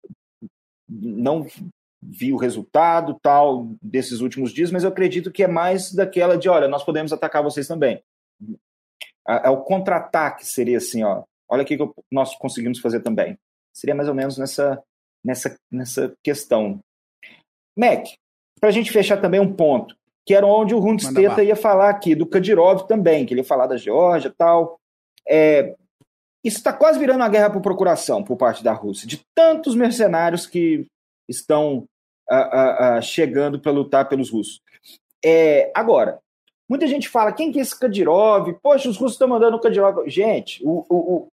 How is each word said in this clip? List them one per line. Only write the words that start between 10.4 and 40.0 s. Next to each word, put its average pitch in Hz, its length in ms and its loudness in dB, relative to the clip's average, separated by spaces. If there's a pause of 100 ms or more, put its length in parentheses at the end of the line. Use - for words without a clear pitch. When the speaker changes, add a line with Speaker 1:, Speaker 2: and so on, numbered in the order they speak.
Speaker 1:
seria 120 320 -2
assim, 113 260 -4
ó, 101 200 -2 (260)
"Olha 131 120 0
o 135 40 -2
que 151 100 -4
que 151 80 -4
eu, 147 100 -8 (180)
nós 135 240 -4
conseguimos 123 440 -8
fazer 117 220 -4
também." 98 360 -4 (380)
Seria - 180 -6
mais 143 160 -4
ou 139 60 -4
menos 135 240 -6
nessa, 135 420 -4 (420)
nessa, 123 320 -8 (160)
nessa 127 400 -6 (120)
questão. 110 560 -2 (960)
Mac, 220 300 0 (520)
pra 214 120 4
gente 220 200 0
fechar 202 300 2
também 185 180 2
um 196 140 2
ponto, 143 420 0 (300)
que 196 80 2
era 202 140 6
onde 214 260 2
o 226 60 2
Speaker 2:
Manda 196 100 2
Speaker 1:
Rundsteta 202 400 2
Speaker 2:
bala. 214 140 2
Speaker 1:
ia 208 120 2
falar 202 360 4
aqui, 180 240 0
do 165 100 -2
Kadyrov 185 640 2
também, 165 360 2
que 120 120 -6
ele 127 60 -2
ia 131 40 -4
falar 131 220 0
da 131 100 -4
Geórgia 139 520 0
e - 60 -20
tal. 170 440 2 (480)
É, 151 480 4 (680)
isso 214 200 -6
tá 269 100 0
quase 311 240 4
virando 262 200 2
uma 233 120 0
guerra 208 220 4
por 196 100 -4
procuração 165 640 -2
por 123 120 -6
parte 113 280 0
da 113 100 2
Rússia, 104 340 -10
de 127 140 -12 (140)
tantos 320 400 4
mercenários 175 720 0
que 160 400 0 (420)
estão, 147 560 -2 (420)
ah, 127 100 2
ah, 127 600 2
ah, 117 40 -2
chegando 143 580 -2
pra 151 120 -2
lutar 139 380 0
pelos 135 220 -4
russos. 107 280 -8 (640)
É, 160 520 4
agora, 214 440 2 (500)
muita 277 180 0
gente 262 200 -2
fala, 214 240 0
"Quem 302 200 -6
que 285 80 -2
é - 20 -2
esse - 180 -8
Kadyrov? 196 800 2
Poxa, 269 280 2
os 190 80 -4
russos 240 200 -2
tão 262 100 2
mandando 233 300 2
o 226 40 -6
Kadyrov." 196 460 2